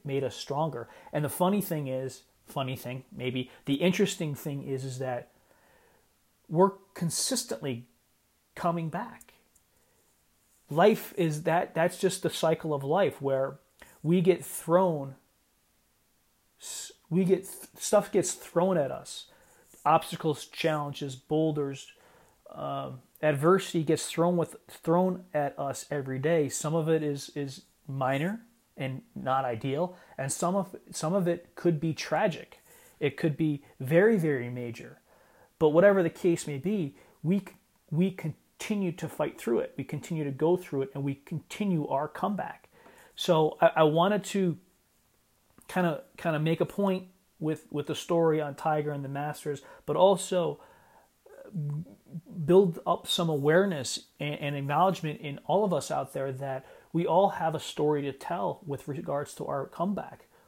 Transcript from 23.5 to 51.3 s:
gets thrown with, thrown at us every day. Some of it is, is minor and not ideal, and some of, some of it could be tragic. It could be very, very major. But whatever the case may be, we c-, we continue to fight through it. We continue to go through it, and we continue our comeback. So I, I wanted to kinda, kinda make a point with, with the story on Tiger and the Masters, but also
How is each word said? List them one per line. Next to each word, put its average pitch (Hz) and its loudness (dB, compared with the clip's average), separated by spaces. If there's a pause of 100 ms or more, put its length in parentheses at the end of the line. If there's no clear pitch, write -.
gets 151 2
thrown 175 2
with, 160 -2 (140)
thrown 180 0 (100)
at 143 -2
us 139 -4
every 131 -4
day. 151 2
Some 156 -4
of 160 0
it 160 4
is, 143 -4
is 139 -8 (240)
minor 139 -2 (340)
and 131 -6 (140)
not 131 -2
ideal, 135 -2 (220)
and 151 -4
some 180 -2
of, 196 -4 (160)
some 165 -4
of 190 2
it 175 -4
could 165 0
be 160 0
tragic. - -4 (400)
It 143 0
could 156 0
be 151 0 (160)
very, 175 6
very 139 0
major. 120 -10 (600)
But 156 8
whatever 190 8
the 165 2
case - 0
may 143 -6
be, 180 -2 (260)
we 190 2
c-, - -10 (340)
we 180 2
continue 185 -6
to 165 -8
fight - -4
through 233 0
it. - -4
We 135 -6
continue 156 -6
to 139 -2
go 160 2
through 143 -4
it, 131 -6
and 139 -4
we 139 -2
continue 170 -2
our 143 0
comeback. - -6 (460)
So 156 2
I, 165 8
I 160 8
wanted 175 4
to 185 0 (1080)
kinda, - 0 (140)
kinda 156 -2
make 160 2
a 165 4
point 185 0 (320)
with, 151 -4
with 143 -4
the 151 -4
story 165 2
on 143 -6
Tiger 151 0
and 143 -6
the 135 -8
Masters, 143 -6 (240)
but 147 0
also 180 4 (1900)